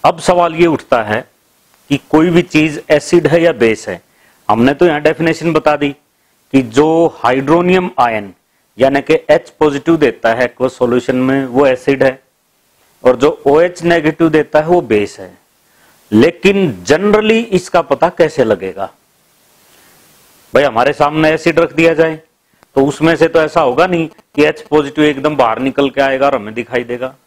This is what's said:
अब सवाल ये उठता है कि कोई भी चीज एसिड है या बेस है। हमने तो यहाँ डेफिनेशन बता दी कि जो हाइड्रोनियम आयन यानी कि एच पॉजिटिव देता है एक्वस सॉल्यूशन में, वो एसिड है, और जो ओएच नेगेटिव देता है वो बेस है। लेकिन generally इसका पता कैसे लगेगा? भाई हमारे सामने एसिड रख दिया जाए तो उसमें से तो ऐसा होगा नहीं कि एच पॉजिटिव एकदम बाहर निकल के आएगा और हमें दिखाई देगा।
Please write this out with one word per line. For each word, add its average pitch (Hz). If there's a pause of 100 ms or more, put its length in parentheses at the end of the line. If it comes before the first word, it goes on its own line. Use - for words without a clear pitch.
अब 165
सवाल 175
ये 170
उठता 135
है 107 (680)
कि 139 (100)
कोई 160
भी 170
चीज 156
एसिड 156
है 165
या 165
बेस 113
है। 90 (460)
हमने 117
तो 180
यहाँ 151
डेफिनेशन 160
बता 151
दी 143 (640)
कि 135
जो 156
हाइड्रोनियम 175
आयन 107 (460)
यानी 135
कि 156 (160)
एच -
पॉजिटिव 151
देता 117
है 123
एक्वस 123
सॉल्यूशन 123
में, 135
वो 131
एसिड 131
है, 131 (800)
और 123
जो 147
ओएच 165
नेगेटिव 165
देता 151
है 156
वो 175
बेस 107
है। 92 (760)
लेकिन 156
generally 214
इसका 185
पता 147
कैसे 151
लगेगा? 95 (1600)
भाई 135
हमारे 127
सामने 156
एसिड 160
रख 160
दिया 165
जाए 160 (600)
तो 135
उसमें 156
से 165
तो 165
ऐसा 156
होगा 143
नहीं 170
कि -
एच 151
पॉजिटिव 147
एकदम 147
बाहर 117
निकल 135
के 139
आएगा 135
और 135
हमें 110
दिखाई 120
देगा। 123 (120)